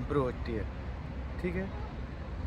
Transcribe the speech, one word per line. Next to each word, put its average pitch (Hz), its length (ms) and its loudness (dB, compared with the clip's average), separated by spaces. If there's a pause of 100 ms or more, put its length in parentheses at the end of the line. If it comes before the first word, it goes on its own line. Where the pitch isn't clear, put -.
इम्प्रूव 131 240 6
होती 120 280 0
है। 101 120 2 (760)
ठीक 180 120 2
है, 190 160 2 (760)